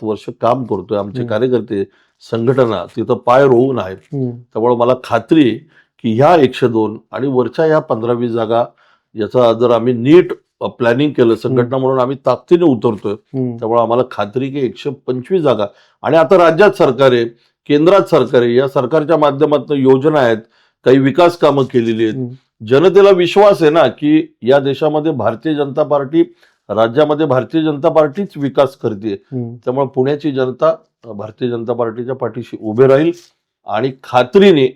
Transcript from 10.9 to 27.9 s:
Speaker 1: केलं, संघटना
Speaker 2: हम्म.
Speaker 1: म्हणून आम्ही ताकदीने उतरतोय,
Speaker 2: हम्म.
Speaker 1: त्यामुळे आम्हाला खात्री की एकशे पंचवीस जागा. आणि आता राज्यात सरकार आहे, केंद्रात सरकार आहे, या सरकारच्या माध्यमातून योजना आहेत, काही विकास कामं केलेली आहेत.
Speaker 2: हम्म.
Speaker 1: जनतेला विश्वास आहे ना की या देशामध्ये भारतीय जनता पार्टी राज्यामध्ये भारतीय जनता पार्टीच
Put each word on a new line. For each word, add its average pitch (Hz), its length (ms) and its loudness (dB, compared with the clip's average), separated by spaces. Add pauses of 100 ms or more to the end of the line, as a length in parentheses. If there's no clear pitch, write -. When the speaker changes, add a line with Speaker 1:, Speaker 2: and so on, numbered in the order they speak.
Speaker 1:
केलं, 117 240 2
संघटना 123 400 -4
Speaker 2:
हम्म. 135 60 -2
Speaker 1:
म्हणून 131 180 -2
आम्ही 131 260 -2
ताकदीने 170 380 0
उतरतोय, 113 480 0
Speaker 2:
हम्म. 123 440 -8
Speaker 1:
त्यामुळे 117 260 -2
आम्हाला 117 300 0
खात्री 117 380 -6
की 139 160 -6
एकशे 113 240 -8
पंचवीस 127 520 -6
जागा. 117 240 0 (360)
आणि 135 160 0
आता 165 200 4
राज्यात 175 340 4
सरकार 135 400 2
आहे, 120 140 0 (420)
केंद्रात 165 340 4
सरकार 131 400 2
आहे, 120 140 0
या 135 120 2
सरकारच्या 151 500 -2
माध्यमातून 147 600 0
योजना 135 420 2
आहेत, 117 180 2 (480)
काही 135 140 4
विकास 170 380 2
कामं 139 260 2
केलेली 113 400 -2
आहेत. 110 120 -2
Speaker 2:
हम्म. 127 500 -14
Speaker 1:
जनतेला 175 440 4
विश्वास 190 520 4
आहे 151 100 4
ना 156 160 4
की 156 540 -2
या 131 180 2
देशामध्ये 151 520 -2
भारतीय 123 440 -4
जनता 143 280 -4
पार्टी 147 500 -2 (360)
राज्यामध्ये 139 560 0
भारतीय 131 360 -2
जनता 156 280 -2
पार्टीच 156 380 0 (100)